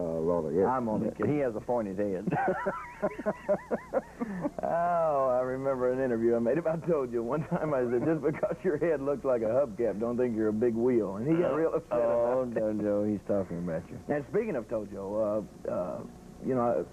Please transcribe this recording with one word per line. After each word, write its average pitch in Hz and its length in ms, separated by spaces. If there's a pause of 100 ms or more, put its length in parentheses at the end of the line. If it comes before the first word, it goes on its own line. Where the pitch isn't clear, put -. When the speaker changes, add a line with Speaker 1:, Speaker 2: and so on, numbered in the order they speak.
(260)
Speaker 1:
Laura, 82 260
yes. 90 160
Speaker 2:
I'm 123 220
only 107 220
kidding. 110 240
Speaker 3:
He 147 60
has 120 140
a 104 40
pointed 104 400
head. 101 340
<laughs> - 1000 (1300)
Speaker 2:
Oh, 160 760
I 127 40
remember 127 500
an 131 120
interview 117 320
I 117 40
made 117 180
about 165 300
Tojo. 123 340
One 135 260
time 156 260
I 131 80 (100)
said, 123 140
"Just 160 180
because 156 400
your 151 140
head 151 240
looks 139 220
like 123 180
a 110 40
hubcap, 113 540
don't 117 180
think 123 180
you're 110 140
a 107 40
big 113 220
wheel." 113 420
And 117 100
he 165 140
got 170 140
real 160 180
upset 123 260
Speaker 3:
Oh, 120 420 (100)
Speaker 2:
about 113 60
it. 107 220
Speaker 3:
Tojo, 104 300
he's 101 180
talking 95 320
about 87 300
you. 123 100 (140)
Speaker 2:
And 143 180
speaking 208 240
of 113 120
Tojo, 104 800 (220)
uh, - 40
uh, 90 280 (460)
you 131 100
know, 117 380